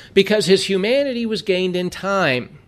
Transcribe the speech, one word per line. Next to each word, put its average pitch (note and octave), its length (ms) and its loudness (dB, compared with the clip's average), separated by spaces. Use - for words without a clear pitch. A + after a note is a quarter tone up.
because G3 320 2
his F#3+ 220 2
humanity A#3 580 -2
was G#3+ 160 -4
gained F#3 340 -2
in F3+ 140 -2
time. F3 760 -2